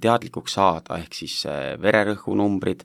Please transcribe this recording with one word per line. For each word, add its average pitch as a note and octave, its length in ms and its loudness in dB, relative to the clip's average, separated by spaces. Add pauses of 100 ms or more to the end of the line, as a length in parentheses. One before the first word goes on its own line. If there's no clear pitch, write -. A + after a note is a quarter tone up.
teadlikuks A2+ 560 0
saada, E2+ 400 2
ehk E2 180 -10
siis, - 320 -8
eh, C#2 300 -4
vererõhunumbrid, G2+ 1080 0